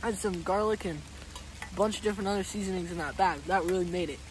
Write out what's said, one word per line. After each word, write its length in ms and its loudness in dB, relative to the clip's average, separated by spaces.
I 40 0
had 100 0
some 260 0
garlic 420 2
and 160 -4
a 40 -10
bunch 220 4
of 60 -8
different 240 0
other 160 2
seasonings 480 -2
in 60 -4
that 180 -4
bag. 300 4
That 180 4
really 220 4
made 240 0
it. 100 -8